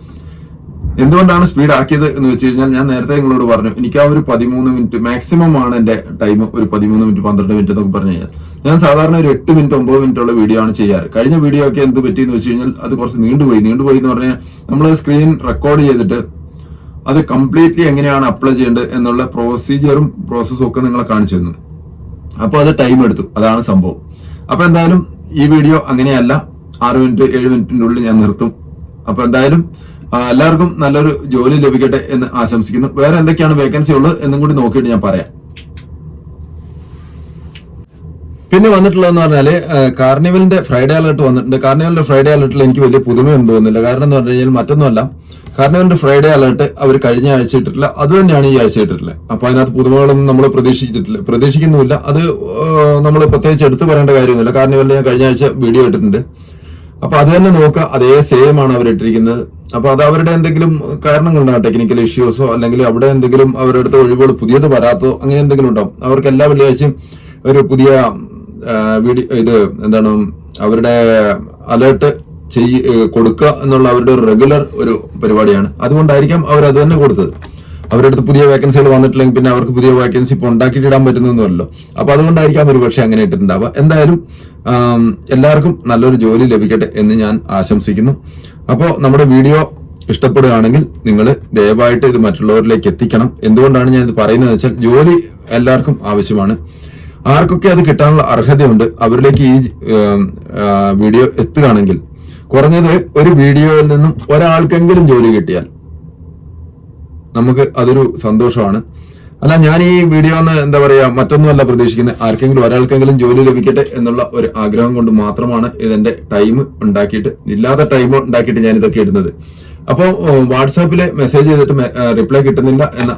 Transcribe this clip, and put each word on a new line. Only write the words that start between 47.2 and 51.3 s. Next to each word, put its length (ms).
ആഴ്ച 260
ഇട്ടിട്ടില്ല, 420
അത് 220
തന്നെയാണ് 280
ഈ 100
ആഴ്ച 220
ഇട്ടിട്ടുള്ളത്. 360
അപ്പൊ 160
അതിനകത്ത് 240
പുതുമകളൊന്നും 560
നമ്മൾ 200
പ്രതീക്ഷിച്ചിട്ടില്ല, 720
പ്രതീക്ഷിക്കുന്നുമില്ല. 840